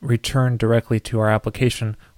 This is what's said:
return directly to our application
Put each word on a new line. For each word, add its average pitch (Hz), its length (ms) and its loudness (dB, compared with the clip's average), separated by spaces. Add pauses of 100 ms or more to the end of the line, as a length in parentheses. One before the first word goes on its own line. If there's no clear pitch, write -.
return 127 540 0
directly 113 440 0
to - 200 -4
our 107 120 2
application 110 680 -2 (200)